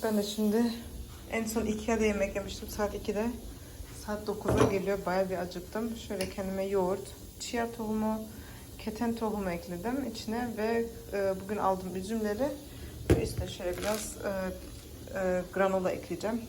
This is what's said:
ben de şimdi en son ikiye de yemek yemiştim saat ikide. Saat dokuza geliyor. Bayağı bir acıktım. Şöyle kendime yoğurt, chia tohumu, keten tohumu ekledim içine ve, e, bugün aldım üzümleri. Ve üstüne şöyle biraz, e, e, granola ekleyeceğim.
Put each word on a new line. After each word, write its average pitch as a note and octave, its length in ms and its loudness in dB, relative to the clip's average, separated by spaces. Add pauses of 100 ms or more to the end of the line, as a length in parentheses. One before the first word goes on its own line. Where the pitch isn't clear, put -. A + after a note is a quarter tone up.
ben A3 140 4
de G3+ 60 6
şimdi G#3+ 400 4 (680)
en A3+ 140 0
son A3 200 0
ikiye G#3+ 340 2
de A3 60 4
yemek G3 300 4
yemiştim G3 340 -4
saat G#3 260 0
ikide. G#3 300 0 (800)
Saat G#3+ 220 -4
dokuza - 360 4
geliyor. F#3+ 420 4
Bayağı F#3 240 4
bir F#3 80 0
acıktım. G#3+ 600 -4 (100)
Şöyle F#3+ 220 -2
kendime F#3+ 360 -2
yoğurt, G3 420 2 (320)
chia A#3 320 -2
tohumu, A3 500 0 (580)
keten A3+ 360 0
tohumu G#3 340 0
ekledim F3+ 600 -2
içine A#3 360 -2 (100)
ve, A#3 280 2 (280)
e, G3 200 4 (100)
bugün G#3 140 -2
aldım F#3 380 2
üzümleri. G#3+ 520 0 (600)
Ve - 140 8
üstüne F#3 240 -2
şöyle F3+ 300 -2
biraz, G#3 380 0 (100)
e, G#3 40 0 (920)
e, F#3 240 2 (100)
granola F#3+ 380 4
ekleyeceğim. G#3+ 580 -2